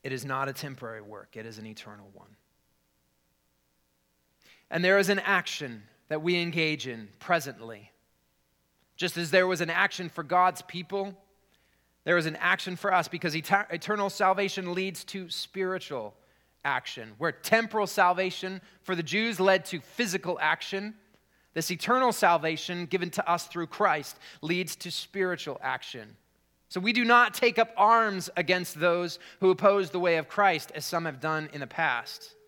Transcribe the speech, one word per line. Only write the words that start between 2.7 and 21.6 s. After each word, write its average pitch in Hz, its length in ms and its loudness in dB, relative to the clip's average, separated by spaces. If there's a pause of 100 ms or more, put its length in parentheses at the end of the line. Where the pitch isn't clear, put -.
And 175 120 0
there 196 140 6
is 190 100 4
an 202 100 2
action 147 720 -2 (180)
that 156 160 -4
we 175 180 0
engage 160 460 -2
in 113 220 -10 (100)
presently. 113 720 -4 (1040)
Just 175 200 -4
as 165 160 -4
there 185 140 6
was 185 140 -2
an 165 100 -2
action 180 380 0
for 165 140 -10
God's 180 400 2
people, 196 580 -8 (840)
there 175 120 4
is 160 100 2
an 156 100 -6
action 185 400 0
for 196 180 0
us 170 140 4
because 165 260 -6
eta-, 196 360 2
eternal 196 400 -4
salvation 190 600 0
leads 190 340 -6
to 185 220 -10
spiritual 165 840 -8 (500)
action. 127 540 -6
Where 156 140 -2
temporal 220 540 0
salvation 185 720 0 (220)
for 185 120 -4
the 170 80 -2
Jews 196 380 -2
led 190 260 6
to 170 140 -8
physical 185 600 -4
action, 196 540 -2 (600)
this 165 160 -4